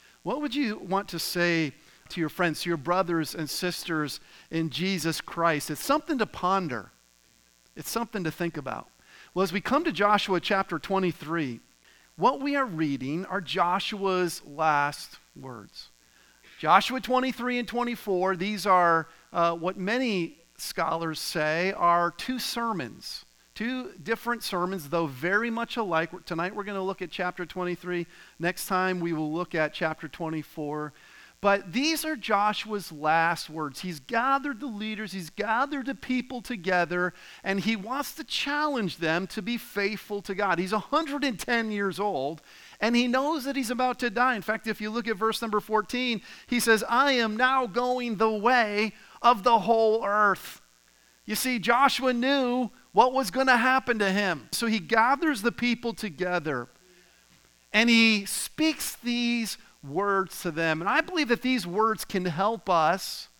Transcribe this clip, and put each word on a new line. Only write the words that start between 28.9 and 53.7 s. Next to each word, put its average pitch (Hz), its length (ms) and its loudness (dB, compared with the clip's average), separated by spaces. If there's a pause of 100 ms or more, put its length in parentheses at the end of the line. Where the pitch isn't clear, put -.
we 170 120 -2
will 156 180 -2
look 170 240 -4
at 156 200 2
chapter 160 340 -4
twenty-four. 151 840 -6 (480)
But 196 320 2
these 302 320 0
are 311 100 -4
Joshua's 208 760 0
last 160 600 2
words. 151 300 -6
He's 170 200 -6
gathered 262 580 0
the 262 80 -8
leaders, 214 460 -6
he's 180 160 -8
gathered 247 560 -2
the 262 100 -4
people 247 460 -4
together, 180 720 0 (320)
and 196 160 -2
he 220 160 0
wants 240 380 -6
to 311 100 -10
challenge 285 720 -2
them 165 320 0
to 214 140 -8
be 233 160 -4
faithful 202 640 -4
to 202 120 -8
God. 185 240 0
He's 185 140 -4
a 220 60 0
hundred 285 460 -2
and 247 140 -2
ten 233 320 -2
years 196 300 -2
old, 160 400 -4 (400)
and 233 160 2
he 247 100 4
knows 269 380 0
that 269 100 -2
he's 247 160 -2
about 247 280 0
to 247 100 0
die. 240 260 2
In 214 60 -4
fact, 220 260 -4
if 220 140 -4
you 214 80 -4
look 214 180 -4
at 220 120 -2
verse 220 240 0
number 214 180 -2
fourteen, 233 600 -2 (240)
he 240 120 0
says, 220 300 4
"I 269 240 4
am 226 240 2
now 254 300 4
going 240 500 -2
the 220 160 4
way 214 600 2 (260)
of 226 220 6
the 233 160 6
whole 220 480 4
earth." 202 560 2 (640)
You 208 80 -2
see, 254 240 0
Joshua 247 560 4
knew 254 560 2 (220)
what 247 200 8
was 262 180 2
gonna 262 280 4
happen 254 400 4